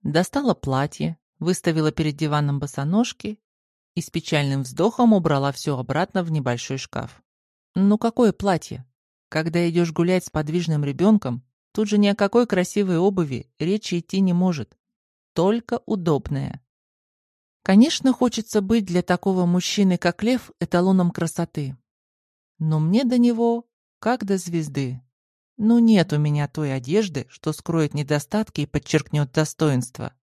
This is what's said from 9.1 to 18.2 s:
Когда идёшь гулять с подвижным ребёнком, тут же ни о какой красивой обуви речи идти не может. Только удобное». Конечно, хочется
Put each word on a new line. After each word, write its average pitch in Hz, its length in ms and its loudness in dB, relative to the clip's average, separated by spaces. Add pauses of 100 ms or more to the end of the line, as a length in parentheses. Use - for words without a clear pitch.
Когда 165 380 0
идёшь 170 240 0
гулять 175 340 0
с - 40 -18
подвижным 156 540 -2
ребёнком, 143 580 2 (300)
тут 208 160 -2
же 208 100 2
ни 208 100 4
о 202 60 2
какой 220 320 2
красивой 185 520 0
обуви 175 600 -2
речи 180 400 -2
идти 185 220 -2
не 185 120 4
может. 175 440 0 (560)
Только 226 540 0
удобное». 147 760 -2 (1000)
Конечно, 247 500 4
хочется 226 500 -2